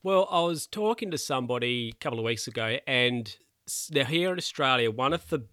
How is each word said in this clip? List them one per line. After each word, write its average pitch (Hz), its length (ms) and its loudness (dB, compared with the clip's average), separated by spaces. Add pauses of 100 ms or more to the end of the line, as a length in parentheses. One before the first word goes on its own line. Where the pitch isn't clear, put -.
Well, 190 280 4
I 175 100 4
was 170 260 0
talking 214 440 -2
to 151 80 -2
somebody 123 760 -2
a - 80 -20
couple 123 160 -4
of 113 60 -2
weeks 113 220 -2
ago, 117 400 -2
and 123 500 0 (300)
s-, - 260 -8
now 139 140 2
here 170 260 0
in 180 60 -4
Australia, 127 520 2
one 127 220 0
of - 160 -4
the 139 240 -2